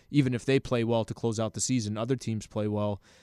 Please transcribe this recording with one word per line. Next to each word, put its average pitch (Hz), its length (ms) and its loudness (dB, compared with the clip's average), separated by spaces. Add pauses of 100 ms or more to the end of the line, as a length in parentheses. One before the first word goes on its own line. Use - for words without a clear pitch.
(120)
even 135 220 4
if 113 100 -4
they 135 160 4
play 120 240 0
well 113 220 0
to - 80 -6
close 113 260 -2
out 110 140 -2
the 104 80 -6
season, 107 360 0
other 117 200 0
teams 110 300 -6
play 107 200 -2
well, 104 340 -2 (220)